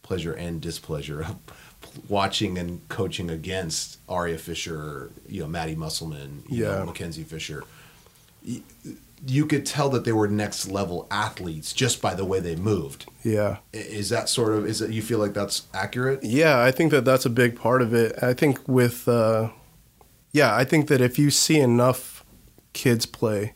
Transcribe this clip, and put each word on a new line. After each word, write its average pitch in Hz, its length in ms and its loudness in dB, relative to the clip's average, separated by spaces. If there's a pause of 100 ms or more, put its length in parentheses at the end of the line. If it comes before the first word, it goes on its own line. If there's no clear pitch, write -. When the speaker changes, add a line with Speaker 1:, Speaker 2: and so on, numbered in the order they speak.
Speaker 1:
pleasure 82 300 -6
and 85 280 -8
displeasure 78 600 -8
of 82 140 -8 (340)
<laughs> - 400 -20
watching 98 480 0
and 87 320 -8
coaching 90 400 -6
against 82 680 -8 (120)
Aria 87 280 -4
Fisher, 76 720 -10 (180)
you 95 140 -8
know, 73 60 -6
Maddie 80 280 -6
Musselman, 76 760 -10
you 117 160 -2
know, 101 140 -2
Speaker 2:
Yeah. 95 40 -4
Speaker 1:
Mackenzie 82 400 -10
Fisher. 78 400 -12 (840)
Y-, - 160 -10 (680)
you 139 180 2
could 151 220 0
tell 139 220 0
that 123 140 0
they 117 80 0
were 107 160 2
next 104 400 -2
level 95 440 -6
athletes 90 600 -6
just - 280 0
by 95 140 -2
the 95 100 -4
way 95 140 0
they 85 160 -4
moved. 87 500 -4 (180)
Speaker 2:
Yeah. 104 340 0 (160)
Speaker 1:
I-, 113 40 -12
is 104 320 -8
that - 200 -2
sort 110 240 2
of, 104 120 0
is 110 160 -4
it, 110 80 -2
you 110 140 -4
feel 113 160 -2
like 101 140 0
that's - 420 -4
accurate? 123 480 -2
Speaker 2:
Yeah, 139 380 6
I 127 100 8
think 160 200 2
that 131 140 4
that's 131 200 4
a 127 40 2
big 120 260 4
part 127 280 2
of 113 100 0
it. 117 300 2
I 123 100 2
think 135 340 2
with, 123 400 2
uh, 113 420 4 (840)
yeah, 123 240 6
I 127 100 4
think 147 220 4
that 135 140 4
if 123 180 2
you 147 100 6
see 156 300 4
enough 123 680 2 (480)
kids 117 320 2
play 104 500 -4